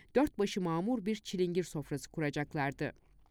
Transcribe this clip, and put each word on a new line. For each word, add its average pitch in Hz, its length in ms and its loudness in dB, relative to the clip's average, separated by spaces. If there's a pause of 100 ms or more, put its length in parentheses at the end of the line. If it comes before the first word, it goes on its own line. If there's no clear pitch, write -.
(160)
dört 294 240 4
başı 202 220 0
mamur 180 440 0
bir 214 100 2
çilingir 180 480 0
sofrası 147 480 -6
kuracaklardı. 147 800 -2 (380)